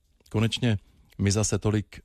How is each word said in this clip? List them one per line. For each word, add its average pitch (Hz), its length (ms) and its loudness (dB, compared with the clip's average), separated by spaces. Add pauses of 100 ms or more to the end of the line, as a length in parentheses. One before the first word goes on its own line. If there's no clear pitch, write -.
(300)
Konečně 110 480 0 (400)
my 101 140 2
zase 104 280 0
tolik, 107 460 -2